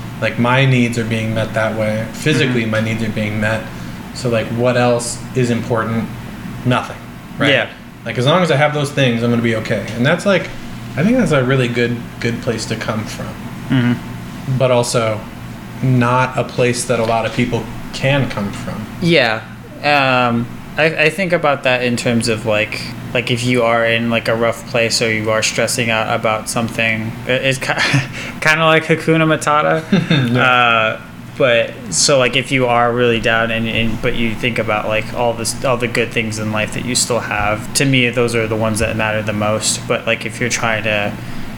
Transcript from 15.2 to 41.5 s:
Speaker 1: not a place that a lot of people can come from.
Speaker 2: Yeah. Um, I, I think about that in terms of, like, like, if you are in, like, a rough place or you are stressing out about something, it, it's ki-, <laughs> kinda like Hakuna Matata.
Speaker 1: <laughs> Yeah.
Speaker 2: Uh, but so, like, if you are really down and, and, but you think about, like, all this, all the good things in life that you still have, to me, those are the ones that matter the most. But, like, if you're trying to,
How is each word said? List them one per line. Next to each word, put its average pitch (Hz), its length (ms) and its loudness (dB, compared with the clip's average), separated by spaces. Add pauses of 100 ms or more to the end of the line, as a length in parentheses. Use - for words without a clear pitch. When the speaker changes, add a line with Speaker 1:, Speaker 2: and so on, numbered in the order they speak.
Speaker 1:
not 123 540 4
a 127 60 0
place 123 420 0
that 117 140 2
a 110 60 0
lot 113 200 2
of 110 80 -4
people 117 300 0 (300)
can 135 360 0
come 101 220 -4
from. - 340 -8 (160)
Speaker 2:
Yeah. 123 440 4 (320)
Um, 127 680 2 (320)
I, 151 280 2
I 156 40 4
think 180 240 -2
about 143 300 2
that 127 200 2
in 120 120 2
terms 117 320 0
of, 110 180 -2
like, 107 360 0 (320)
like, 123 180 0
if 117 120 0
you 123 200 2
are 117 220 4
in, 117 240 2
like, 117 180 0
a 117 80 2
rough 113 340 0
place 113 320 0
or 113 100 2
you 107 200 0
are 110 100 2
stressing 113 480 0
out 110 300 0
about 110 300 -2
something, 113 600 -2 (160)
it, 127 160 0
it's 135 140 0
ki-, - 160 -2
<laughs> - 680 -2
kinda 156 240 4
like 160 180 4
Hakuna 160 420 2
Matata. 156 580 2 (480)
Speaker 1:
<laughs> - 20 2
Yeah. 127 100 4
Speaker 2:
Uh, 117 580 4 (360)
but 117 360 4 (200)
so, 147 260 4
like, 123 160 2
if 127 160 -2
you 131 160 2
are 120 260 4
really 120 280 2
down 113 280 2
and, 113 160 -2
and, 110 360 0
but 123 140 0
you 117 200 0
think 113 240 -2
about, 107 300 -2
like, 110 240 -2
all 117 200 0
this, 113 300 -6
all 131 140 2
the 117 100 0
good 117 240 -2
things 110 260 -2
in 107 140 -4
life 107 220 -2
that 120 100 -4
you 120 120 -2
still 117 260 0
have, 104 540 -2
to 143 100 2
me, 131 240 4
those 120 260 0
are 113 100 0
the 110 120 -2
ones 110 220 0
that 110 180 -2
matter 107 240 0
the 107 100 -4
most. 107 560 -2
But, 120 180 -2
like, 117 200 -2
if 104 160 -8
you're 120 80 0
trying 113 340 -2
to, 104 320 0 (420)